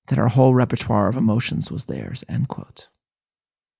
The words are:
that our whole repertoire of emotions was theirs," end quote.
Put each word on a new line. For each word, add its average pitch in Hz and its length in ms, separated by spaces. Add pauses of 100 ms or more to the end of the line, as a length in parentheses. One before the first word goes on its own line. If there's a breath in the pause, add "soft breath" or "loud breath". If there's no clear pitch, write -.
that 131 120
our 113 100
whole 131 240
repertoire 117 540
of 117 100
emotions - 540
was - 140
theirs," 65 420
end - 200
quote. - 420 (920)